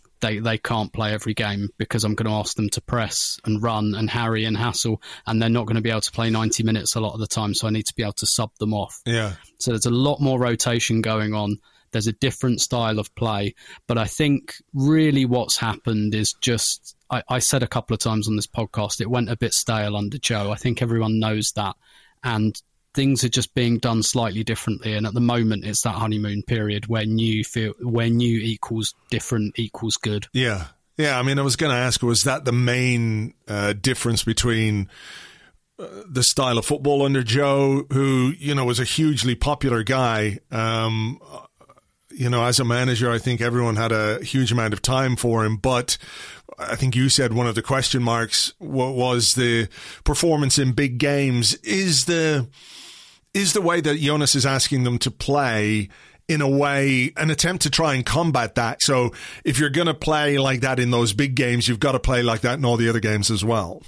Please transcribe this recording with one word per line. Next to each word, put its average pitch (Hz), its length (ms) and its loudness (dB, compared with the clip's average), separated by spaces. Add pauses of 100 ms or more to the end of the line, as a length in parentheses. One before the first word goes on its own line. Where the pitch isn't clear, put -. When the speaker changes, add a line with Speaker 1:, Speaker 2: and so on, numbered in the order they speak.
(200)
Speaker 1:
they, 110 180 -2
they 110 200 0
can't 107 340 -2
play 107 200 -2
every 107 220 -2
game 101 340 -2 (100)
because 110 260 -2
I'm 107 100 0
gonna 107 240 0
ask - 180 -4
them 107 140 0
to - 100 -6
press - 640 -4
and 107 180 0
run 107 320 0
and 107 160 -2
harry 113 340 -2
and 110 120 -2
hassle, 113 460 -2 (240)
and 110 140 2
they're 113 80 2
not 117 180 2
gonna 110 160 0
be 113 80 0
able 110 100 0
to - 120 -4
play 113 180 0
ninety 113 320 0
minutes 110 340 0
a 113 40 0
lot 107 140 -2
of 110 60 -6
the 107 60 -4
time, 104 280 -2
so - 120 -2
I 110 40 0
need 107 160 -2
to - 80 -6
be 120 80 -4
able 101 120 -2
to - 120 -4
sub 110 320 0
them 107 160 0
off. - 320 -6
Speaker 2:
Yeah. 113 260 -2 (260)
Speaker 1:
So - 140 -2
there's 110 140 0
a 117 40 2
lot 135 300 2
more 131 180 2
rotation 117 640 0
going 107 320 0
on. 104 240 -2 (340)
There's 110 160 0
a 110 40 -2
different 123 480 0
style 113 380 0
of - 160 -6
play. 104 400 -2 (320)
But 120 100 0
I 113 100 2
think - 480 0 (200)
really 143 500 4
what's 123 320 2
happened 110 580 -2
is 107 280 0
just, - 520 -2 (140)
I, 123 200 -4
I 127 100 0
said 127 240 2
a 120 60 -2
couple - 260 -2
of 104 60 -4
times 107 280 0
on 107 80 0
this 101 120 -4
podcast, 104 520 -4
it - 80 -4
went 120 220 0
a 117 60 -2
bit 113 180 -2
stale 104 420 0
under 104 220 -4
Joe. 104 320 -2
I 107 60 -4
think 120 260 -2
everyone 113 380 0
knows 107 340 -2
that. 101 200 -4 (480)
And 110 380 0 (320)
things 135 320 2
are 120 60 2
just - 240 -2
being 120 240 2
done 113 240 2
slightly 107 420 0
differently. 110 500 -4
And 107 120 -2
at 101 80 -4
the 123 60 0
moment, 117 440 2
it's 104 180 0
that 110 120 -2
honeymoon 107 480 -2
period 107 440 -2
where 110 200 0
new 110 380 0
feel, 110 360 -4
where 117 300 0
new 117 300 2
equals 113 520 -4 (180)
different 107 480 -2
equals 113 380 -4
good. 104 380 -4
Speaker 2:
Yeah. 113 300 0 (340)
Yeah, 143 200 2
I 123 40 0
mean, 135 160 2
I 139 40 0
was 135 140 0
gonna 147 180 0
ask, 123 280 0
was 120 220 2
that 135 200 -2
the 127 80 0
main, 120 800 0 (160)
uh, 104 260 0
difference 113 500 -2
between, 110 680 0 (880)
uh, 196 80 -12 (240)
the 127 140 -2
style 123 340 2
of 110 80 -2
football 143 380 2
under 135 180 2
Joe, 139 680 2
who, 135 460 2
you 143 160 -4
know, 135 100 0
was 123 160 0
a 127 40 0
hugely 135 520 2
popular 131 460 0
guy, 110 580 0 (100)
um, 113 720 -2 (1000)
you 123 120 0
know, 120 140 2
as 123 140 2
a 135 60 2
manager, 120 460 2
I 117 80 0
think 117 240 -2
everyone 120 340 0
had 113 160 0
a 107 320 0
huge 131 260 0
amount 110 220 0
of 104 80 -4
time 131 360 0
for 113 280 2
him, 107 140 0
but 120 400 0 (600)
I - 160 -6
think 127 220 0
you 131 140 4
said 123 240 2
one 120 120 2
of 113 100 -2
the 117 40 0
question 131 420 0
marks 117 560 0
wa-, 135 340 -2
was 123 400 2
the 117 360 2 (360)
performance 147 540 2
in 131 140 2
big 127 240 0
games. 131 600 2
Is 190 500 0
the, 160 420 0 (840)
is 196 180 0
the 208 80 2
way 170 220 2
that 151 180 0
Jonas 147 340 2
is 131 120 2
asking 135 380 0
them 120 160 0
to 123 100 -2
play 110 800 0 (360)
in 156 140 0
a 139 80 2
way, 139 720 2
an 151 100 2
attempt 165 360 0
to 147 60 0
try 156 240 2
and 127 120 -2
combat 139 480 0
that? 117 260 0
So 123 320 2 (320)
if 127 140 0
you're 147 100 2
gonna 165 240 2
play 147 460 2
like 131 240 0
that 131 180 0
in 123 100 2
those 120 220 4
big 131 220 0
games, 120 340 2
you've 113 120 0
gotta 131 200 2
play 127 220 2
like 113 180 2
that 123 180 0
in 139 60 0
all 117 140 4
the 117 100 4
other 113 120 2
games 107 300 0
as 104 140 0
well. 104 440 -2